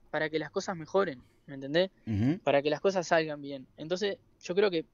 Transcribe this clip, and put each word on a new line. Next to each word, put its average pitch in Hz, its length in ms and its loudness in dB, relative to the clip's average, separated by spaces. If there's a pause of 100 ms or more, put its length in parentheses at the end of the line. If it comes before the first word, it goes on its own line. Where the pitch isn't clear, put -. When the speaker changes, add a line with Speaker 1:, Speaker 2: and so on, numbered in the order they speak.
(100)
Speaker 1:
para 151 200 -2
que 156 100 0
las 151 100 -8
cosas 190 260 -4
mejoren, 160 460 -2 (240)
¿me 139 80 -14
entendés? 147 360 0 (160)
Speaker 2:
Ujú. 117 360 2
Speaker 1:
Para 143 200 4
que 147 80 0
las 147 100 -2
cosas 190 260 2
salgan 156 360 2
bien. 139 240 -12 (100)
Entonces, 185 400 -4 (260)
yo 175 140 -6
creo 202 140 4
que 160 240 0